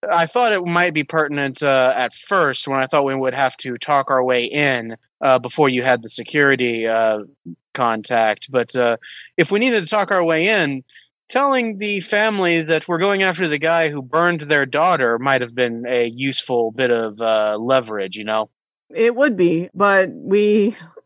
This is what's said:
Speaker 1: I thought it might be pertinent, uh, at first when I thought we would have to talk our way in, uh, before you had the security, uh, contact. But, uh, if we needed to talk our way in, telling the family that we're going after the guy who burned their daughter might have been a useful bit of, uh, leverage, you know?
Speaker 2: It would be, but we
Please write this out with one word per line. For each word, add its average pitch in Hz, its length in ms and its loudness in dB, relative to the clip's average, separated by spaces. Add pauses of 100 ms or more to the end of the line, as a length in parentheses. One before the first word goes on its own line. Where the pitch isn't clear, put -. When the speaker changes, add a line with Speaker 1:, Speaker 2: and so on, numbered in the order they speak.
(100)
Speaker 1:
I 170 160 2
thought 233 280 0
it 185 120 -2
might 175 280 2
be 151 100 -2
pertinent, 143 580 -2
uh, 131 340 4
at 120 180 -2
first 156 540 -2
when 135 140 0
I 131 60 -2
thought 143 160 2
we 135 120 -2
would 131 180 -2
have 131 240 -2
to 127 200 -8
talk 139 320 0
our 131 140 2
way 123 220 0
in, 123 500 -2 (260)
uh, 131 180 4
before 131 300 0
you 123 140 0
had 127 180 2
the 113 80 -16
security, 123 800 0
uh, 113 320 2 (540)
contact. 113 760 0
But, 127 260 -2
uh, 120 220 0 (400)
if 175 140 2
we 202 80 0
needed 233 240 2
to 156 60 -10
talk 202 220 0
our 185 120 2
way 165 240 2
in, 151 360 0 (440)
telling 254 500 0
the 202 220 -4
family 196 600 0
that 156 260 0
we're 175 100 -2
going 196 240 0
after 185 260 0
the 151 120 -2
guy 160 300 0
who 147 120 -8
burned 160 400 0
their 147 240 2
daughter 135 540 0
might 131 220 2
have 117 120 -10
been 120 340 -2
a 123 200 0
useful 120 640 -4
bit 123 200 -2
of, 113 300 -2
uh, 107 380 0
leverage, 110 580 -2
you 107 60 -10
know? 107 260 -2 (400)
Speaker 2:
It 233 260 0
would 254 220 2
be, 170 360 2
but 190 380 2
we 208 640 2 (300)